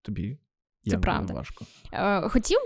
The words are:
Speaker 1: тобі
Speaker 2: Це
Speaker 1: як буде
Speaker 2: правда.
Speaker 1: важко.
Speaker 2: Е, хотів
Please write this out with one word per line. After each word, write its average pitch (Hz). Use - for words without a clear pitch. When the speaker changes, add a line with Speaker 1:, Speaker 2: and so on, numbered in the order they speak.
Speaker 1:
тобі 107
Speaker 2:
Це -
Speaker 1:
як 90
буде -
Speaker 2:
правда. -
Speaker 1:
важко. -
Speaker 2:
Е, 196
хотів 254